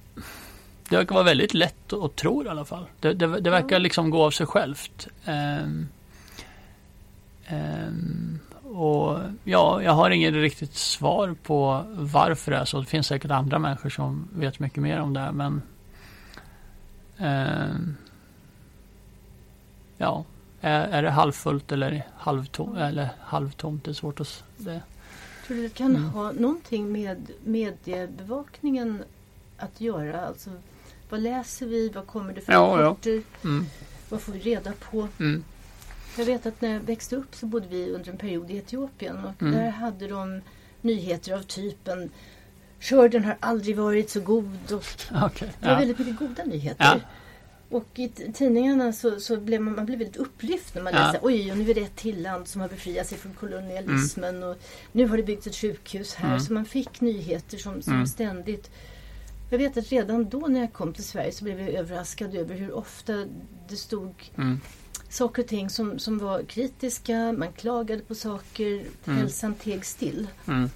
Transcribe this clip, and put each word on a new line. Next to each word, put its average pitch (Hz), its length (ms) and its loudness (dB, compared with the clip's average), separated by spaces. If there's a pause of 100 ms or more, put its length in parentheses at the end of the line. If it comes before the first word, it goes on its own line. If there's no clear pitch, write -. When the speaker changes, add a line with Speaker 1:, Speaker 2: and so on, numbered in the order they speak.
(880)
Speaker 1:
det 175 80 4
verkar 185 180 4
vara 185 100 8
väldigt 165 300 6
lätt - 380 0
att, 202 100 -4
att 151 140 -4
tro 247 280 0
i 233 40 -6
alla 151 160 -6
fall. 143 220 -10 (140)
Det, 156 140 4
det, 170 260 0
det 170 100 4
verkar 180 260 6
Speaker 2:
Ja. - 20 8
Speaker 1:
liksom 170 320 4
gå 160 140 6
av 151 60 6
sig 151 160 0
självt. - 600 -2 (160)
Ehm, 151 640 -2 (1600)
ehm, 160 920 -4 (360)
och 151 440 4 (260)
ja, 185 380 6
jag 175 100 6
har 170 180 8
inget 160 240 4
riktigt 151 400 0
svar 175 680 2
på 139 420 2 (120)
varför 151 560 4
det 135 60 2
är 139 60 0
så. 135 160 -2
Det 135 60 -4
finns 156 200 0
säkert 139 240 -2
andra 139 280 2
människor 143 320 -2
som 143 420 -4
vet 147 260 -2
mycket 143 240 -2
mer 156 180 0
om 143 140 0
det 135 60 -2
här, 143 120 -4
men, 143 300 -2 (1600)
ehm, 147 800 0 (2000)
ja, - 280 0 (360)
är, 151 280 4
är 156 140 2
det 160 80 4
halvfullt 143 640 2
eller 143 340 0 (120)
halvtom-, 143 580 -4
eller 147 320 -2 (120)
halvtomt? 151 640 -4
Det 156 60 -6
är - 20 -4
svårt 147 280 -6
att 147 60 -4
s-, - 180 -14 (120)
det 175 240 -8 (680)
Speaker 2:
Tror 247 100 -6
du 233 60 -2
det 226 120 -6
kan 262 220 4
Speaker 1:
Mm. 151 140 2
Speaker 2:
ha 208 220 -2
någonting 233 600 0
med 196 340 -4 (180)
mediebevakningen 214 1600 -4 (560)
att - 220 -10
göra? 170 460 -2
Alltså, - 240 -10 (600)
vad 214 100 -4
läser 240 460 -4
vi? 226 220 0
Vad 196 180 -8
kommer 196 280 -8
det 190 60 -10
för - 120 2
Speaker 1:
Ja, 180 280 8
ja. - 60 8
Speaker 2:
rapporter? 220 360 2 (220)
Speaker 1:
Mm. 156 220 2 (420)
Speaker 2:
Vad 220 120 -4
får - 120 -10
vi 196 60 -8
reda 196 340 -2 (180)
på? 208 180 -2 (120)
Speaker 1:
Mm. 156 240 2 (760)
Speaker 2:
Jag 240 60 2
vet 240 220 0
att 220 140 -6
när 233 120 0
jag 214 80 -2
växte 226 360 -4
upp 269 180 -8
så - 120 -8
bodde 214 220 -2
vi 180 220 -4
under 180 200 -8
en 185 80 -12
period 175 320 -4
i 202 60 -6
Etiopien 202 680 -8
och 196 180 -8
Speaker 1:
Mm. 151 120 2
Speaker 2:
där 226 160 2
hade 208 380 -6
de 190 320 -6 (400)
nyheter 185 540 0
av 196 80 -4
typen: 185 680 -6 (720)
"Skörden 240 440 8
har 214 160 0
aldrig 214 360 0
varit 214 340 2
så 202 100 -2
god", 196 520 0
och 202 120 -4 (400)
Speaker 1:
Okej, 208 240 -2 (120)
Speaker 2:
det - 60 0
var 269 60 8
Speaker 1:
ja. 254 60 8
Speaker 2:
väldigt 240 200 4
mycket 240 200 -2
goda 285 260 -6
nyheter. 151 400 0
Speaker 1:
Ja. 143 120 10 (720)
Speaker 2:
Och 226 240 -2
i 247 140 -4
t-, - 240 -8
tidningarna 254 600 4
så, 220 280 0
så 226 160 0
blev 214 240 0
man, 214 140 0
man 214 120 -2
blev 247 120 -2
väldigt 220 180 -4
upplyft - 580 -4
när 175 80 -6
man 185 100 -2
Speaker 1:
Ja. 160 80 6
Speaker 2:
läste: 151 220 4
"Oj, 208 300 4
och 196 60 0
nu 214 120 2
är 226 40 6
det 214 60 0
ett 202 160 -6
till 208 260 -4
land 180 260 -6
som 196 120 -6
har 185 80 -2
befriat 180 380 -6
sig 190 120 -10
från 190 160 -14
kolonialismen 185 1000 -2
Speaker 1:
Mm. 180 120 -6
Speaker 2:
och 180 80 -6 (360)
nu 240 160 6
har 220 80 2
det 226 60 2
byggts 208 240 -2
ett 208 100 -8
sjukhus - 580 -6
här." - 140 -2
Speaker 1:
Mm. 127 120 4
Speaker 2:
Så 147 120 -2
man 214 120 0
fick - 360 -4
nyheter 202 580 -2
som, 190 240 -8
som - 100 0
Speaker 1:
Mm. 127 140 4
Speaker 2:
ständigt. 104 640 -4 (800)
Jag 247 80 2
vet 277 180 2
att 226 160 -4
redan 226 360 2
då 254 180 -4
när 254 140 4
jag 233 120 -2
kom 170 200 -4
till 196 120 -10
Sverige - 280 -4
så - 120 -10
blev 190 160 -4
jag 196 80 -4
överraskad 180 640 -6
över 170 200 -4
hur 190 180 -6
ofta - 400 -8 (560)
det 208 80 -10
stod 190 380 -8 (220)
Speaker 1:
Mm. 131 240 0 (480)
Speaker 2:
saker 240 340 -2
och 233 60 -2
ting 202 220 -2
som, 214 280 -4
som 214 200 -2
var 196 240 -2
kritiska, 233 960 -2
man 170 140 -4
klagade 220 500 -2
på 220 120 -10
saker, 208 720 -4 (220)
Speaker 1:
Mm. 139 120 2
Speaker 2:
hälsan 208 360 0
teg 196 300 -6
still. - 420 -4 (220)
Speaker 1:
Mm. 127 280 2